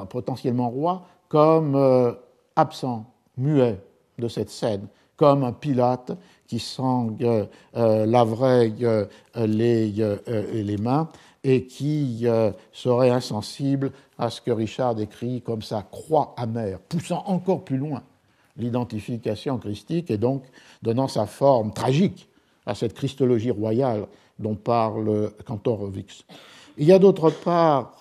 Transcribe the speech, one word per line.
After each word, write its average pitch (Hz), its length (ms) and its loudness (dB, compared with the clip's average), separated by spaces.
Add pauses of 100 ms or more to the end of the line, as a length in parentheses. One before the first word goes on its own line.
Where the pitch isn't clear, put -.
potentiellement 123 640 -4
roi, 156 340 -4 (260)
comme, 156 460 4
euh, 127 360 4 (440)
absent, 127 500 -2 (320)
muet 127 420 2 (380)
de 117 100 -4
cette 110 220 -6
scène, 104 380 -6 (300)
comme 143 260 6
un 123 80 -2
Pilate 123 600 -2 (360)
qui 120 120 -6
s'en, 127 500 -4 (120)
euh, 113 240 0 (300)
euh, 110 300 2
laverait, 120 640 4 (100)
euh, 110 240 0 (300)
les, 110 640 0
euh, 104 180 0 (100)
euh, 107 360 -4
les 104 140 -4
mains 139 320 0 (340)
et 131 220 2
qui, 135 580 -4
euh, 113 280 2 (200)
serait 123 380 2
insensible 135 840 -2 (260)
à 120 120 -2
ce - 120 -12
que 123 100 -2
Richard 113 440 -2
décrit 120 460 -8
comme 113 200 -6
sa 107 220 -6
croix - 540 -4
amère, 113 420 -6
poussant - 480 -6
encore 180 360 -2
plus 135 140 -4
loin 139 260 -6 (540)
l'identification 117 1000 -6
christique 156 540 -6
et 107 60 -2
donc 131 260 0 (380)
donnant 120 260 0
sa 113 180 -2
forme 117 480 2
tragique 131 560 0 (360)
à - 80 -4
cette 113 200 -4
christologie 123 580 0
royale 110 560 -2 (320)
dont 107 160 -4
parle 107 760 0 (140)
Kantorowicz. 104 800 -6 (520)
Il 147 80 -2
y 180 80 8
a 190 60 10
d'autre 180 300 6
part, 156 720 2